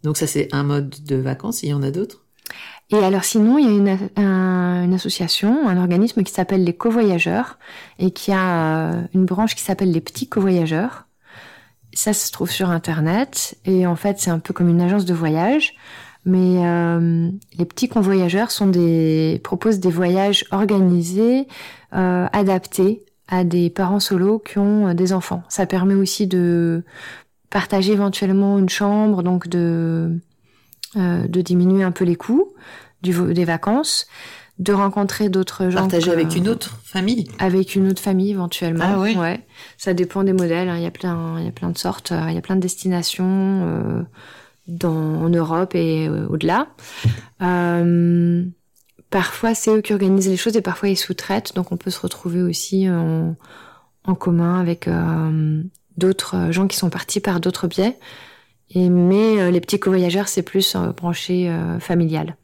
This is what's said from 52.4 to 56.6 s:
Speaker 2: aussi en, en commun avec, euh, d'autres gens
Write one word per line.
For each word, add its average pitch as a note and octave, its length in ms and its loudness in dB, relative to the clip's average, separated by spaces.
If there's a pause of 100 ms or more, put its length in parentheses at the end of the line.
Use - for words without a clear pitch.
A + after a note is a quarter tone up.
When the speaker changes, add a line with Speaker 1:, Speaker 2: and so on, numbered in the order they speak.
Speaker 2:
aussi F#3 480 0
en, E3 460 0 (680)
en F#3+ 100 0
commun F3 460 0
avec, E3+ 280 -2
euh, D#3+ 760 0 (360)
d'autres F#3 520 0
gens F#3 160 0